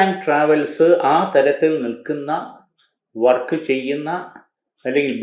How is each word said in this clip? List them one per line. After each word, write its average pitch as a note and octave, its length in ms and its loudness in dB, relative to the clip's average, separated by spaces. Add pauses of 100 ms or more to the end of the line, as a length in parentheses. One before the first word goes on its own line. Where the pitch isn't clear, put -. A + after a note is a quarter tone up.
and F#3+ 240 2
travels, D3+ 540 2 (340)
ആ - 20 4 (220)
തരത്തിൽ C#3+ 380 2 (100)
നിൽക്കുന്ന, C#3+ 480 -6 (960)
വർക്ക് B2+ 320 0 (100)
ചെയ്യുന്ന C#3 420 -4 (760)
അല്ലെങ്കിൽ C3+ 360 -2